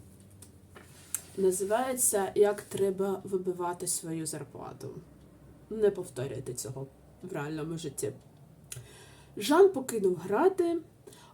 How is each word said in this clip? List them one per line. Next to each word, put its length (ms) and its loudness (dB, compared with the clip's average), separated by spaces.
Називається 1000 2
«Як 260 6
треба 640 0
вибивати 640 -2
свою 380 -4
зарплату». 640 -10
Не 200 4
повторюйте 640 -6
цього 340 -8
в 100 -12
реальному 440 -6
житті. 340 -6
Жан 320 6
покинув 460 0
грати, 640 2